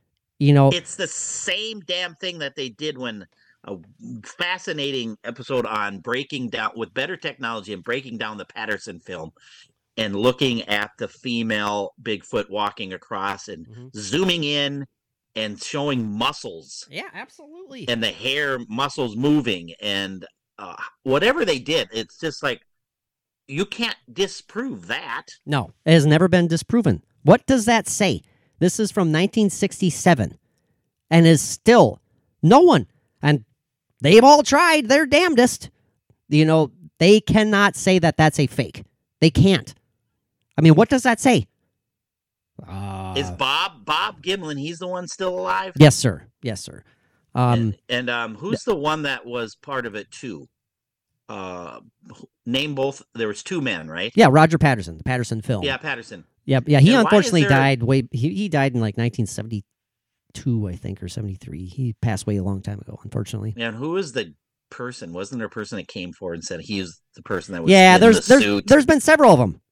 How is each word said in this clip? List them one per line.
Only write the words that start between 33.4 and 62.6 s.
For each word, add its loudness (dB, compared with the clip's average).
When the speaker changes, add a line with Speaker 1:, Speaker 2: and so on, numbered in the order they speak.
Speaker 1:
they've 8
all 8
tried 2
their 4
damnedest. 2
You 4
know, 2
they 8
cannot 2
say 0
that 0
that's 2
a 2
fake. -8
They 4
can't. 2
I 0
mean, 8
what 6
does 0
that 0
say? 2
Uh, -10
Speaker 2:
Is -4
Bob, -4
Bob -4
Gimlin, -6
he's -10
the -12
one -10
still -6
alive? -6
Speaker 1:
Yes, 8
sir. -4
Yes, -8
sir. -20
Um, 2
Speaker 2:
And, 0
and, -6
um, -6
who's -6
the -2
one -4
that -8
was -10
part -8
of -12
it -14
too? -14
Uh, -14
wh-, -20
name -4
both. -6
There -6
was -10
two -8
men, -6
right? -8
Speaker 1:
Yeah, 6
Roger 4
Patterson, -2
the -12
Patterson -4
film. -4
Speaker 2:
Yeah, -4
Patterson. -12
Speaker 1:
Yep. 0
Yeah, 6
he 8
Speaker 2:
And 6
why 6
is 4
Speaker 1:
unfortunately 4
Speaker 2:
there 2
Speaker 1:
died 2
way. 2
He, -2
he -4
died -2
in, -2
like, -2
nineteen -2
seventy-two, -8
I -10
think, -12
or -10
seventy-three. -12
He -8
passed -4
away -2
a -4
long -6